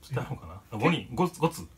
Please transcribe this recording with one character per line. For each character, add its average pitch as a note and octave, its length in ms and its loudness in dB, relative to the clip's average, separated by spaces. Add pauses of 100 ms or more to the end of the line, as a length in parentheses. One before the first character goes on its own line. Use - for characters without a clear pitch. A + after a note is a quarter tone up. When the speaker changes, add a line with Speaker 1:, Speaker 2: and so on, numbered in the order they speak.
Speaker 1:
来 - 140 -8
た B2 60 0
の - 160 -6
か - 100 -16
な？ D#2 60 -14 (180)
あ、 A2 60 -8
Speaker 2:
け-、 - 60 -
Speaker 1:
五 D#3+ 60 8
人、 D3 240 2
五、 E3+ 140 4
五 - 220 0
通。 E2 180 -10 (100)